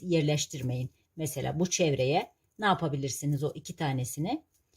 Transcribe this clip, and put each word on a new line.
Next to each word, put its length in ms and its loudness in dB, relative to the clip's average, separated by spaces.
yerleştirmeyin. 880 0
Mesela 440 -4
bu 100 2
çevreye 640 2
ne 80 0
yapabilirsiniz 760 0
o 100 0
iki 220 -12
tanesini? 680 -2